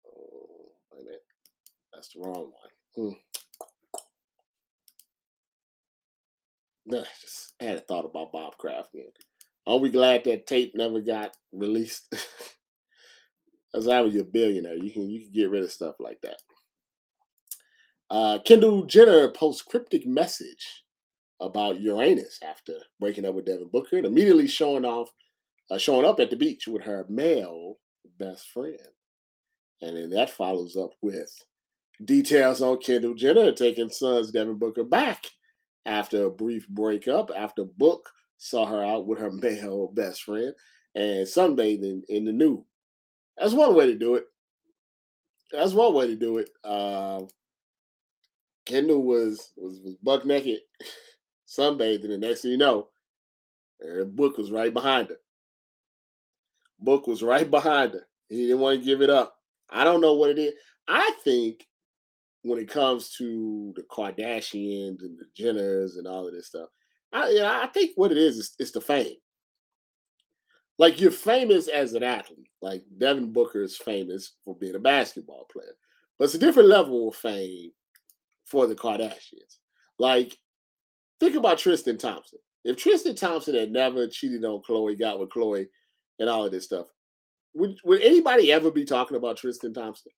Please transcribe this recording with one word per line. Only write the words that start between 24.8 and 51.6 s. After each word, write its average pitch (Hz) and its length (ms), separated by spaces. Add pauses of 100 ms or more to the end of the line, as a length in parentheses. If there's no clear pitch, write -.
off, 120 240 (600)
uh, - 60
showing 135 300
up 208 140
at 123 100
the - 60
beach 143 300
with 113 160
her 101 280
male 104 680 (420)
best 95 300
friend. 143 300 (1040)
And 85 120
then 82 160
that 104 200
follows 90 440
up 92 180 (100)
with 98 280 (720)
details 135 600
on 127 160
Kendall 120 340
Jenner 147 400
taking 117 380
Suns' 120 400
Devin 110 260
Booker 113 280
back 208 420 (600)
after 107 380
a 95 60
brief 110 380
breakup, 107 640
after 104 300
Book 95 460 (260)
saw 113 300
her 104 180
out 104 220
with 110 120
her 107 120
<laughs> - 20
male 101 560
best 98 340
friend 110 300 (420)
and 101 320
sunbathing 107 840
in 104 160
the 110 80
nude. 135 300 (760)
That's 214 160
one 277 200
way 151 120
to 120 80
do 117 220
it. - 80 (1300)
That's 165 200
one 214 220
way 131 140
to 113 80
do 113 220
it. 104 120 (140)
Uh, 98 580 (1400)
Kendall 143 360
was, 113 540
was, 92 260
was 95 200
buck 135 240
naked, 135 320 (460)
<laughs> - 440
sunbathing, 110 640